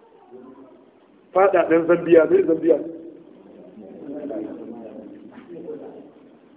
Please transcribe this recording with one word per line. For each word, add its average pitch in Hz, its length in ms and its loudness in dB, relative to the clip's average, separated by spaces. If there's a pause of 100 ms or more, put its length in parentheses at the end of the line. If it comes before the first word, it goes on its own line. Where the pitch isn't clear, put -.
(1300)
Faɗaɗen 170 540 2
zambiya, 165 420 6
me 190 140 4
zambiya? 160 340 2 (3750)